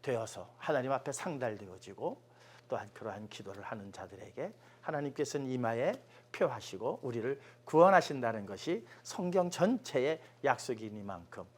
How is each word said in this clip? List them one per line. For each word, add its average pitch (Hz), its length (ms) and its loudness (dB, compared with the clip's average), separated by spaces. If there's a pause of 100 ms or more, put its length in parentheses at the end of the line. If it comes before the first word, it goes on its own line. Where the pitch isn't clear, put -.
되어서 113 480 -4 (100)
하나님 135 340 0
앞에 135 200 -2
상달되어지고, 110 1080 -6 (480)
또한 104 240 -4
그러한 107 360 -10
기도를 98 340 -12
하는 101 300 -10
자들에게 95 600 -10 (300)
하나님께서는 143 680 -2
이마에 127 440 2 (400)
표하시고 120 720 -2
우리를 120 380 -4 (240)
구원하신다는 147 840 6
것이 151 400 -4 (160)
성경 180 480 0
전체의 156 720 2 (240)
약속이니만큼 107 1000 -2 (140)